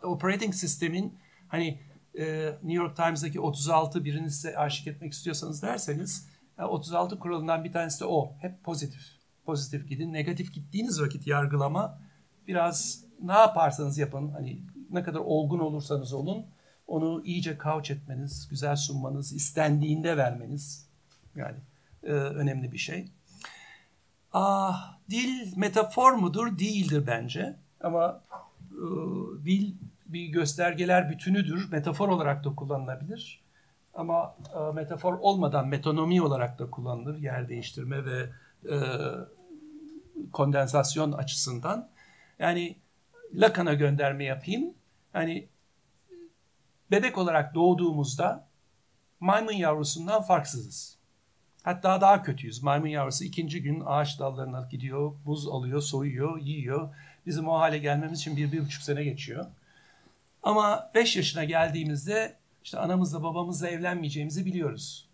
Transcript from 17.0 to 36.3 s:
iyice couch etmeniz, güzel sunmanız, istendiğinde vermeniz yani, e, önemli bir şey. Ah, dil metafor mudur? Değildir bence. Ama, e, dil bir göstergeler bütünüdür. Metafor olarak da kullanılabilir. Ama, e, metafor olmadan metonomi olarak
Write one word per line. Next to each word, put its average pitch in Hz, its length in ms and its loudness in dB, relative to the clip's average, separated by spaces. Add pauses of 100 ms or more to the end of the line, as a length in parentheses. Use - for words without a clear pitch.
iyice 160 380 -4
couch 151 280 -2
etmeniz, 139 580 -8
güzel 143 260 -2
sunmanız, 139 580 -4
istendiğinde 151 840 2
vermeniz 123 720 -2 (480)
yani, 120 220 -10 (460)
e, 147 80 -4
önemli 139 600 -2
bir - 60 -10
şey. - 300 -6 (1300)
Ah, 196 640 0 (120)
dil 233 480 -2
metafor 214 560 6
mudur? 190 460 0
Değildir 185 480 2
bence. 123 480 -4 (260)
Ama, 170 400 0 (500)
e, - 140 -8 (600)
dil 196 300 2 (300)
bir 170 220 -8
göstergeler 170 840 2
bütünüdür. 185 640 0
Metafor 165 380 0
olarak 147 340 2
da 143 120 -2
kullanılabilir. 139 840 -8 (520)
Ama, 170 420 0 (200)
e, 151 180 -2
metafor 160 400 -2
olmadan 160 540 2
metonomi 156 540 2
olarak 131 380 0